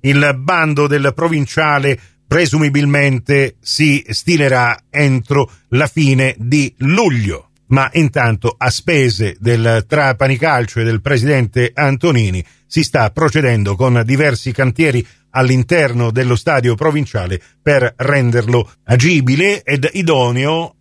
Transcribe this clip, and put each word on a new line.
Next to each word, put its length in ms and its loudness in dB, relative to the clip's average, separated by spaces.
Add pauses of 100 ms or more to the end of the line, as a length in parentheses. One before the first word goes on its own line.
Il 380 2
bando 460 0
del 300 0
provinciale 840 -2 (280)
presumibilmente 1300 0
si 480 -2
stilerà 680 0 (140)
entro 580 0 (200)
la 180 0
fine 500 0
di 400 0
luglio. 720 0 (200)
Ma 240 2
intanto, 640 0
a 140 -2
spese 720 -2
del 480 0
Trapani 500 0
Calcio 420 -2
e 40 -2
del 180 -2
presidente 720 0
Antonini, 720 0 (220)
si 160 0
sta 260 0
procedendo 680 0
con 300 2
diversi 460 0
cantieri 520 0 (280)
all'interno 800 0
dello 240 0
stadio 400 0
provinciale 680 -4 (220)
per 340 0
renderlo 760 0 (100)
agibile 800 2
ed 300 -2
idoneo 880 -2